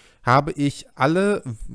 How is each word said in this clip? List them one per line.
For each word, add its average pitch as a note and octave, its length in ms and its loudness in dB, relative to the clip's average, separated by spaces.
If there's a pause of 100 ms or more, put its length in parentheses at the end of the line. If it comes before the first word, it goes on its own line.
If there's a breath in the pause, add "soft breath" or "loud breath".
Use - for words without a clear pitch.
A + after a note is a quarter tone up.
(220 soft breath)
habe C#3 300 2
ich C#3+ 420 -4
alle, F#3 480 0 (320)